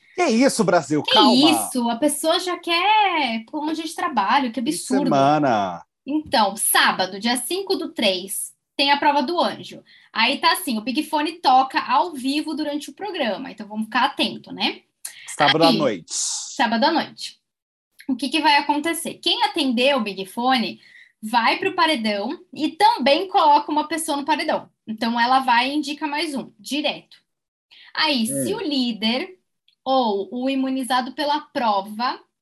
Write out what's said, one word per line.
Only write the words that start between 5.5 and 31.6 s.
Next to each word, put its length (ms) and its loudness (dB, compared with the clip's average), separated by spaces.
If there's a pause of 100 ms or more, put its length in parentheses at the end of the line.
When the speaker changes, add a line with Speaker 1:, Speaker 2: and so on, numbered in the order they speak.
Speaker 2:
Então, 520 0
sábado, 600 0
dia 200 -2
cinco 400 -4
do 160 -8
três, 600 -4 (220)
tem 160 2
a 60 4
prova 260 2
do 180 -4
anjo. 400 -6 (300)
Aí 280 0
tá 140 4
assim: 240 -4
o 40 -4
Big 220 -4
Fone 360 -4
toca 400 4
ao 340 0
vivo 400 -4
durante 360 -6
o 40 -14
programa. 580 -6
Então 160 -14
vamos 180 -6
ficar 200 0
atento, 480 -4
né? 280 -4 (560)
Speaker 1:
Sábado 260 4
à 60 8
Speaker 2:
Aí, 80 0
Speaker 1:
noite. 360 -2
Speaker 2:
sábado 720 -2
à 60 2
noite. 480 -6 (680)
O 80 -2
que 140 -6
que 120 -2
vai 160 4
acontecer? 580 -2
Quem 280 -2
atender 520 2
o 60 0
Big 240 -6
Fone 540 -2 (420)
vai 360 0
pro 160 -2
paredão 680 0 (140)
e 160 -2
também 580 4
coloca 440 4
uma 160 0
pessoa 300 -4
no 80 -6
paredão. 440 -2 (180)
Então 320 -2
ela 200 4
vai 320 2
e 40 -2
indica 300 -4
mais 300 -4
um, 240 -8
direto. 580 -6 (800)
Aí, 320 0
se 260 -4
Speaker 1:
Hum. 40 -6
Speaker 2:
o 40 -6
líder 800 -2 (440)
ou 480 0
o 180 -4
imunizado 640 -2
pela 280 -2
prova 800 -2 (220)